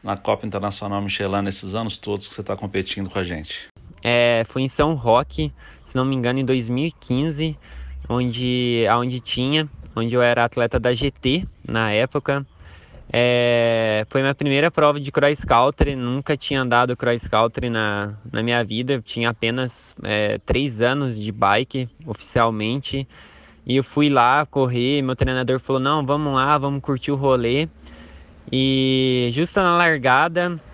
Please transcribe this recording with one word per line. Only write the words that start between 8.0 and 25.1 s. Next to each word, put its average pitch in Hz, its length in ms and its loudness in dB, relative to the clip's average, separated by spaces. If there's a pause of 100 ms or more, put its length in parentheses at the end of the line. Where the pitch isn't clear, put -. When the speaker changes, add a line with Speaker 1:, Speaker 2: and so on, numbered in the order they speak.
Speaker 2:
onde, 123 800 0
aonde 123 300 0
tinha, 143 480 -2 (260)
onde 117 200 -2
eu 123 60 4
era 120 240 4
atleta 120 360 0
da 123 120 0
G 131 180 -2
T 147 360 -2 (200)
na 113 240 0
época. 139 540 0 (680)
É, 117 960 2
foi 135 120 0
minha 139 160 0
primeira 147 340 2
prova 147 300 2
de 139 100 -8
cross 143 340 2
country, 139 520 4
nunca 131 400 -2
tinha 139 260 -4
andado 123 340 2
cross 120 300 -2
country 117 420 0
na, 104 460 -2 (160)
na - 100 -4
minha 120 220 0
vida, 113 300 -4
eu 123 100 -2
tinha 117 280 -2
apenas, 120 760 -6
é, 104 420 0
três 123 340 -2
anos 127 380 0
de 104 140 -6
bike 107 560 0 (180)
oficialmente. 117 1000 -2 (580)
E 127 100 0
eu 135 60 2
fui 147 260 2
lá 139 380 4
correr, 131 560 0
meu 131 140 -2